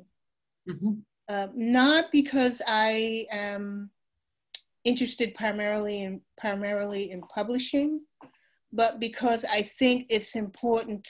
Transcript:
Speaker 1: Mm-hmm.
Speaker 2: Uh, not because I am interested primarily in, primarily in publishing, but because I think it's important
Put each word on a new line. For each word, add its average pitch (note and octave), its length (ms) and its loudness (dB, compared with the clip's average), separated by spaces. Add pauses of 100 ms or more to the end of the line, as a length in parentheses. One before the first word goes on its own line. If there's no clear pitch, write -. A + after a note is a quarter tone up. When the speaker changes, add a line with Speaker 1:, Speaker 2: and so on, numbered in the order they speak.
(680)
Speaker 1:
Mm-hmm. F3+ 240 -2 (340)
Speaker 2:
Uh, G3 260 -4
not C4 580 4
because C4+ 540 4
I A3 680 2
am G3+ 580 -6 (960)
interested A#3+ 500 0
primarily G#3 680 -2
in, F#3+ 180 -8 (160)
primarily G3+ 720 -4
in F#3 120 -10
publishing, C4+ 800 -2 (680)
but A3+ 280 2
because A#3 460 -2
I G#3+ 160 2
think B3 480 2
it's A3 260 0
important A3+ 760 -2